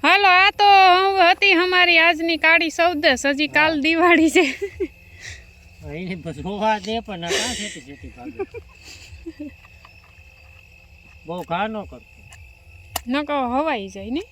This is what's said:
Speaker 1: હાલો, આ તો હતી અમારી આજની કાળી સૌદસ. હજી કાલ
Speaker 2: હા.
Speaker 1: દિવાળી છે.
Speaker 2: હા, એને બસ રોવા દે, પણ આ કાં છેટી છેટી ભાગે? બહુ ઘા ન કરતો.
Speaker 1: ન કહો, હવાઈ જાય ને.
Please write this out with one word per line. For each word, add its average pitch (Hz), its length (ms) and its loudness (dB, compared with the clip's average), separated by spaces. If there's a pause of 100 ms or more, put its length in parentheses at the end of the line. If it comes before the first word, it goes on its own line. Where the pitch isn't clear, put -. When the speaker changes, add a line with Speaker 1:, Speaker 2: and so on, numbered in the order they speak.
Speaker 1:
હાલો, 381 260 4
આ 370 240 4
તો 403 160 2 (600)
હતી 392 220 2
અમારી 359 460 2
આજની 330 400 0
કાળી 330 320 2
સૌદસ. 330 560 0
હજી 285 220 -2
કાલ 302 240 2
Speaker 2:
હા. 302 80 -4
Speaker 1:
દિવાળી 330 500 4
છે. 359 140 4 (1400)
Speaker 2:
હા, 147 100 -14
એને 180 240 -10
બસ 151 220 -12
રોવા 208 400 -4
દે, 214 220 -8
પણ 185 240 -12
આ 170 40 -8
કાં 208 260 -4
છેટી 202 260 -12
છેટી 131 280 -20
ભાગે? 247 300 -18 (3000)
બહુ 175 160 -10
ઘા 180 260 -4
ન 214 160 -10
કરતો. 123 220 -20 (1000)
Speaker 1:
ન 277 180 -4
કહો, 277 240 -4
હવાઈ 254 400 -4
જાય 196 220 -14
ને. 285 100 -4 (120)